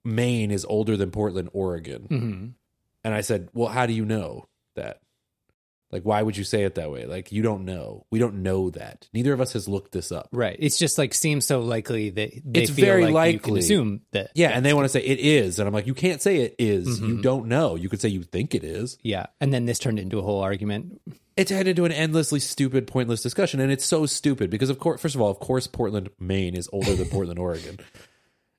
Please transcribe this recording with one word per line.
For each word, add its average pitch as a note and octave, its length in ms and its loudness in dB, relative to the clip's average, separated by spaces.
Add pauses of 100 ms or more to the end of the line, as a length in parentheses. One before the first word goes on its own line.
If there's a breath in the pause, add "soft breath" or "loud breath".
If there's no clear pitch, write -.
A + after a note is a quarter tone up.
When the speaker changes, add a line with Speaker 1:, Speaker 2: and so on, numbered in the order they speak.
Speaker 1:
Maine A#2 460 0
is G2 140 -2
older G#2+ 320 0
than G2 160 -2
Portland, F#2+ 400 -4
Oregon." E2+ 580 -6
Speaker 2:
Mm-hmm. A2+ 360 -4 (580)
Speaker 1:
And A2 100 -2
I G#2+ 60 0
said, G2+ 340 -2
"Well, A#2 140 0
how B2 180 -2
do A#2 60 0
you A2 120 0
know G#2 440 -4 (260)
that? - 260 -10 (920)
Like, F#2 100 -6
why G#2 180 2
would G#2+ 160 0
you G2+ 60 -6
say G#2 220 0
it F#2+ 100 -2
that D#2 160 -6
way? B1 160 -10
Like, F2+ 240 -10
you G#2 120 -2
don't G#2 220 0
know. D#2+ 460 -10
We A2+ 80 0
don't G2+ 240 0
know F#2 280 0
that. - 440 -16
Neither B2 180 2
of B2+ 80 0
us B2 120 0
has G#2 160 -6
looked G2 240 -4
this F2+ 180 -6
up." - 220 -8
Speaker 2:
Right. A#2 260 -2
It's D3 200 0
just, E3 200 0
like, C#3 160 0
seems D3 320 0
so C3+ 140 2
likely A2+ 500 -2
that G#2+ 220 -4 (120)
they C3+ 180 2
Speaker 1:
It's A#2+ 100 2
Speaker 2:
feel E3 140 6
Speaker 1:
very F3+ 260 6
Speaker 2:
like D#3+ 220 6
you G#2+ 40 -2
can - 140 -4
Speaker 1:
likely. F#2+ 80 4
Speaker 2:
assume A#2 400 2 (100)
that G2 240 -4
Speaker 1:
Yeah, E3 140 6
and B2 180 2
they D3 80 6
wanna C#3 140 4
say, C3 160 2
"It C3 160 2
is." A2+ 400 4
And G2+ 80 2
I'm G2+ 60 -2
like, G#2+ 120 0
"You C3 80 -2
can't E3+ 260 0
say G3 180 4
it A#2 200 0
is. A2 420 2
You A2 60 -2
Speaker 2:
Mm-hmm. A2+ 160 -2
Speaker 1:
don't C3 240 2
know. A#2+ 300 2
You F2 120 -6
could G2 120 -4
say A2+ 80 0
you F#2 160 -2
think G2+ 280 -4
it F#2+ 120 -2
is." F#2 400 -8
Speaker 2:
Yeah. G2 220 -4 (140)
And C#3 140 2
then A#2+ 120 0
this A#2 120 -2
turned A2 220 -2
into F#2+ 180 -4
a G2 40 -2
whole G2+ 180 0
argument. G2+ 600 -4 (360)
Speaker 1:
It F#3+ 120 2
turned F#3+ 180 0
into F3+ 180 2
an E3+ 60 2
endlessly D#3 480 0
stupid, C3 480 0
pointless A#2 340 0
discussion. C#3+ 380 0
And C3+ 140 2
it's C3+ 120 -2
so D#3+ 220 2
stupid B2+ 440 0
because, A2 200 2
of C3 80 0
course, - 220 0
first C#3+ 160 -2
of B2+ 40 0
all, G#2 120 6
of - 80 -6
course, C3 260 0
Portland, G2+ 420 -2 (120)
Maine F#2 340 0
is F2 180 -6
older G2 220 0
than F2+ 140 0
Portland, F2 300 -2
<laughs> - 20 -4
Oregon. E2+ 400 -4 (800 soft breath)